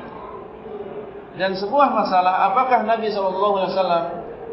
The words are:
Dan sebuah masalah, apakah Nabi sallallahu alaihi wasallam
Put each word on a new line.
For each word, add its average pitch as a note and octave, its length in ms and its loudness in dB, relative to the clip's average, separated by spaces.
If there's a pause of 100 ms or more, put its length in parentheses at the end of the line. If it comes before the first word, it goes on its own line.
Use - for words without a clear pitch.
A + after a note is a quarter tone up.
(1300)
Dan F#3 240 0
sebuah A3+ 400 4
masalah, F#3 560 4
apakah B3+ 320 4
Nabi A3 240 0
sallallahu G3 480 0
alaihi F#3 160 -2
wasallam F3+ 320 2 (480)